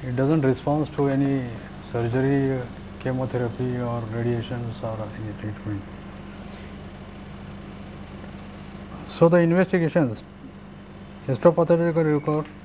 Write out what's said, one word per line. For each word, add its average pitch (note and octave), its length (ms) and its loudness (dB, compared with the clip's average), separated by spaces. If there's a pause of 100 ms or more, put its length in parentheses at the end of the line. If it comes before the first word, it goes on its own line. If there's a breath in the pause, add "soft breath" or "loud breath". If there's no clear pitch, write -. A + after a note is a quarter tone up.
It B2 100 -2
doesn't C#3+ 260 4
respond C#3+ 520 2
to C#3+ 140 2
any C3+ 380 2 (440)
surgery, C3+ 720 2 (400)
chemotherapy B2+ 760 -2
or A#2+ 220 -2 (120)
radiations A#2 720 -2
or A2 160 -4 (200)
any G#2 220 -6
treatment. G#2 420 -6 (3250 loud breath)
So, - 200 6
the F3 100 8
investigations, E3+ 880 4 (1000)
histopathological E3 840 6
record, D3+ 340 2 (180)